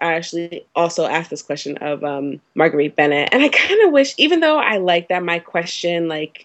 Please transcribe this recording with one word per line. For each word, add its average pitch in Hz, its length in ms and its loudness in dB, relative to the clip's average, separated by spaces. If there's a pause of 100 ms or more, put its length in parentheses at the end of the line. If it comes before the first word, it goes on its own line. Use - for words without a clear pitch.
I 165 100 0
actually 170 540 -6 (100)
also 170 300 0
asked 160 240 -4
this 147 100 -10
question 147 380 -8
of, 147 260 -6
um, 139 340 -6 (160)
Marguerite 151 420 2
Bennett. 147 360 2
And 262 100 4
I 294 60 4
kinda 403 400 4
wish, 277 300 4
even 320 220 2
though 311 180 2
I 214 180 0
like 180 320 0
that 180 140 -2
my 170 160 -2
question, 170 680 -4
like, 156 380 -8